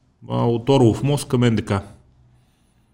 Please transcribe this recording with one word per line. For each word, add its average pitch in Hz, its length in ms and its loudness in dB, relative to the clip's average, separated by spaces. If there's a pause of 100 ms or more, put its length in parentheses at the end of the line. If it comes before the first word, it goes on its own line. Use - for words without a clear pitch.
(300)
а, 120 80 -6
от 117 320 -2
Орлов 127 340 4
мост 139 240 -4
към 123 140 -2
Н 120 100 2
Д 104 100 -2
К. - 100 -6 (1200)